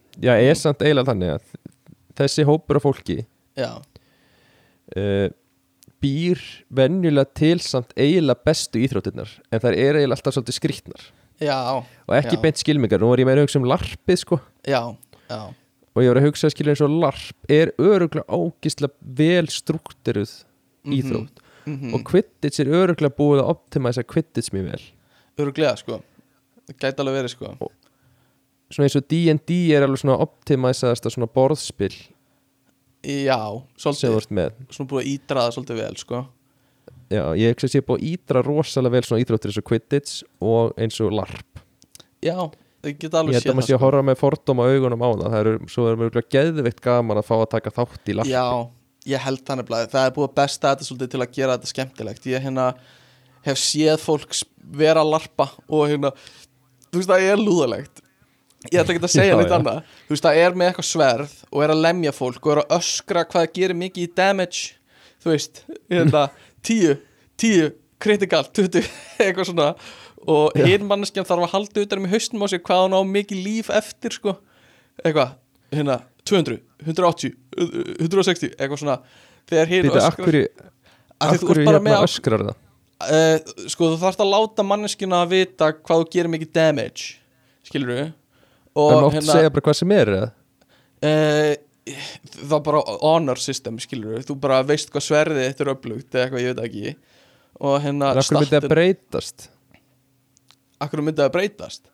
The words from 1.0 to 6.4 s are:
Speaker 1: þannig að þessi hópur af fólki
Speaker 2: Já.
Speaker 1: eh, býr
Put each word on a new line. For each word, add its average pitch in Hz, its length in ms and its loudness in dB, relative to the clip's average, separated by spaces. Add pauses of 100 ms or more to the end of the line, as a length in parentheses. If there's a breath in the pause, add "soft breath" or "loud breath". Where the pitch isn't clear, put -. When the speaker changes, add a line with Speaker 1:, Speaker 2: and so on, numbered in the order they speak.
Speaker 1:
þannig 90 240 -2
að - 240 -12 (560)
þessi 143 340 0
hópur 147 300 2
af - 80 -2
fólki 98 320 -2 (380)
Speaker 2:
Já. 127 180 -6 (1200 soft breath)
Speaker 1:
eh, 98 300 -2 (760)
býr 160 400 0 (320)